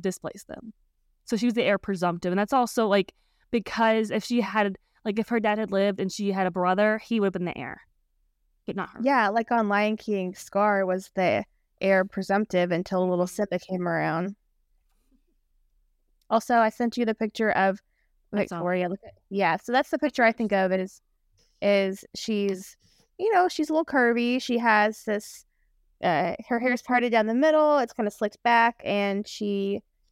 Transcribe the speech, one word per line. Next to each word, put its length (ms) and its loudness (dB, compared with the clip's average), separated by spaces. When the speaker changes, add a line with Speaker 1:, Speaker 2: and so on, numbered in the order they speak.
Speaker 1:
displace 440 -8
them. 280 -14
So 100 -2
she 100 0
was 80 0
the 80 0
heir 160 2
presumptive, 540 -2
and 60 0
that's 160 0
also, 340 2
like, 240 2
because 600 0
if 140 -2
she 160 0
had, 360 -2
like, 160 -2
if 80 -4
her 100 0
dad 200 0
had 120 -4
lived 300 2
and 100 -2
she 220 -4
had 160 0
a 20 0
brother, 480 2
he 220 -2
would 60 4
have 60 2
been 120 -4
the 120 -6
heir, 260 -12
but 80 -8
not 160 -8
her. 140 -20
Speaker 2:
Yeah, 240 2
like 240 -2
on 160 2
Lion 280 0
King, 380 -4
Scar 500 0
was 300 -4
the 300 2
heir 240 4
presumptive 680 0
until 360 0
little 180 0
Speaker 1:
Mm-hmm. 80 -12
Speaker 2:
Simba 260 -4
came 260 -6
around. 480 -2
Also, 280 2
I 140 4
sent 260 -2
you 80 0
the 100 0
picture 380 -2
of 280 2
Speaker 1:
I 140 0
saw. 100 -10
Speaker 2:
Victoria. 320 -2
Look 160 -6
at, 100 -20
yeah, 280 0
so 160 -10
that's 180 0
the 80 -2
picture 240 -2
I 100 4
think 200 -4
of. 200 2
It 80 0
is, 220 -10
is 440 0
she's, 640 -4
you 160 0
know, 140 4
she's 200 -4
a 40 -2
little 120 2
curvy. 560 2
She 160 -4
has 480 2
this, 400 -6
uh, 320 0
her 100 -2
hair's 220 0
parted 320 0
down 140 4
the 80 0
middle. 440 4
It's 140 -2
kinda 180 -2
slicked 320 -6
back, 420 2
and 440 -2
she 540 -4